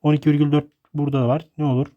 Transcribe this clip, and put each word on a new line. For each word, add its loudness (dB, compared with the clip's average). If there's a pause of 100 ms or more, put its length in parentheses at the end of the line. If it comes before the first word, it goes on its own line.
On 2
iki 0
virgül 2
dört 0 (280)
burada -2
var. -2 (100)
Ne -4
olur? 0 (100)